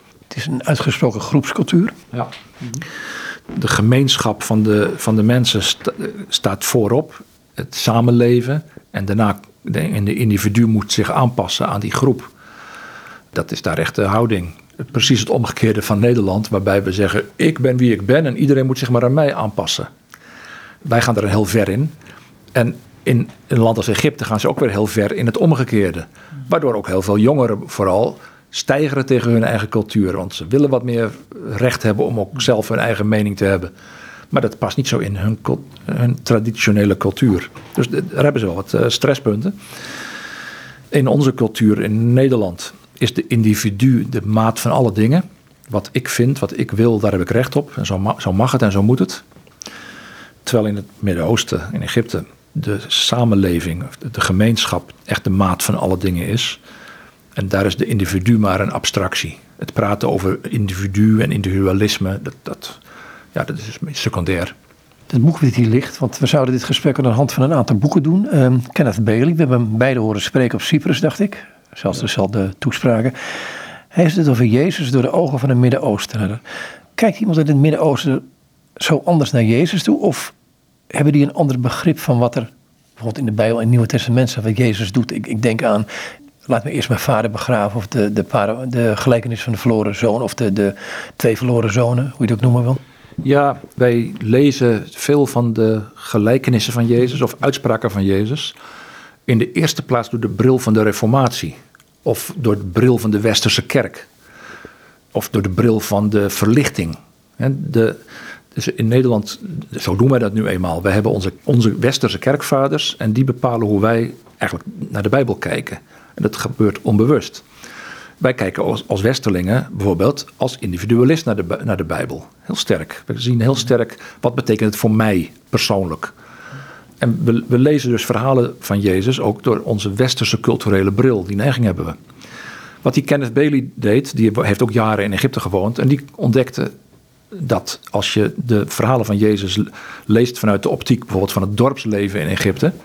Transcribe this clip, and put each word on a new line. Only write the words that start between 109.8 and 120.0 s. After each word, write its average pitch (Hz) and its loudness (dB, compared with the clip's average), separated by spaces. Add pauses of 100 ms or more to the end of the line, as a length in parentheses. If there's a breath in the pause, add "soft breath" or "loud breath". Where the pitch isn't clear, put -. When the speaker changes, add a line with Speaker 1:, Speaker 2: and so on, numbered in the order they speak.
Speaker 2:
doen 120 4
wij 127 4
dat 104 -2
nu 110 -2
eenmaal. 90 -2
Wij 98 0
hebben 107 2
onze, 95 -2 (100)
onze 113 2
Westerse 117 0
kerkvaders 143 0
en 110 -2
die 131 2
bepalen 120 -2
hoe 104 2
wij 117 0 (240)
eigenlijk - -6 (200)
naar 101 -4
de 107 0
Bijbel 117 2
kijken. - -6 (360 loud breath)
En - -8
dat 107 -2
gebeurt 110 -2
onbewust. 113 2 (720 loud breath)
Wij 127 0
kijken 95 -4
als, 113 -2
als 101 -2
Westerlingen 110 0
bijvoorbeeld 101 0 (100)